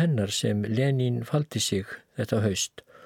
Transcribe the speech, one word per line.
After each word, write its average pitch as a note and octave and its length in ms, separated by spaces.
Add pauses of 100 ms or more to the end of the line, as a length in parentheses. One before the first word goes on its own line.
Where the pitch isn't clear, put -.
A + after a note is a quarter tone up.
hennar B2 320
sem G#2 340
Lenín B2 560
faldi D3 400
sig G2 240 (300)
þetta A2 260
haust - 420 (200)